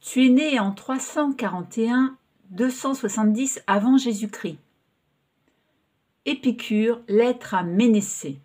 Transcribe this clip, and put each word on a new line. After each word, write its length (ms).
Tu 260
es 20
né 320
en 120
trois 260
cent 340
quarante 460
et 100
un, 260
deux 180
cent 240
soixante-dix 760
avant 300
Jésus-Christ. 640
Épicure, 840
lettre 460
à 80
Ménécée. 840